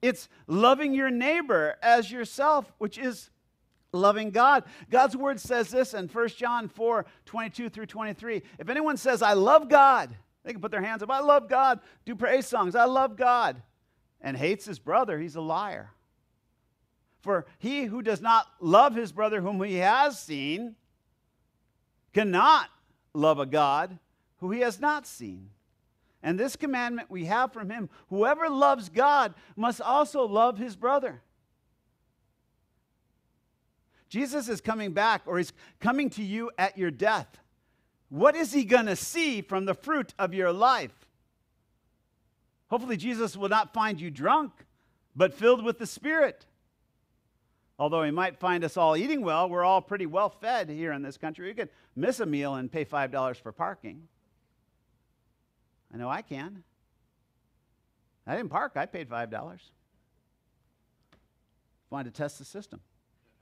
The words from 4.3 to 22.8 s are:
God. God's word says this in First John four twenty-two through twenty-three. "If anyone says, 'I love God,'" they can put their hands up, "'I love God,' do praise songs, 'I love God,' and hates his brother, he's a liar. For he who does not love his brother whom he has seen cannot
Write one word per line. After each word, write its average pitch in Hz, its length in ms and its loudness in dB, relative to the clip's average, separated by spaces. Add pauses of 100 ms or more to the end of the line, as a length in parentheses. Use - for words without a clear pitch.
God. 254 340 6 (260)
God's 254 260 4
word 269 240 -4
says 240 300 -2
this 247 240 0
in 190 140 -8
First 226 280 -2
John 240 320 -4
four 226 380 -2 (180)
twenty-two 226 460 -10
through 214 160 -12
twenty-three. 214 560 -8 (160)
"If 170 100 -10
anyone 294 300 -2
says, 240 240 0
'I 208 100 6
love 247 380 6
God,'" 262 440 8 (300)
they - 80 -10
can 208 80 -14
put 196 100 -8
their 202 120 -4
hands 214 200 -6
up, 208 80 -6
"'I 269 100 0
love 294 280 4
God,' 262 320 2 (240)
do - 100 -10
praise 240 320 2
songs, 202 300 -2
'I 240 80 8
love 254 320 2
God,' 233 460 2 (580)
and 135 160 -8
hates 175 300 -2
his 190 120 -12
brother, 196 400 0
he's 156 180 -8
a 165 40 -8
liar. 160 520 -6 (1300)
For 185 240 -2 (120)
he 269 260 -4
who 226 180 -8
does 202 180 -2
not 226 260 4 (140)
love 208 340 8
his 226 160 -4
brother 214 300 -2
whom 190 220 -2
he 196 140 -4
has 233 440 2
seen 160 560 -6 (1400)
cannot 214 560 4 (460)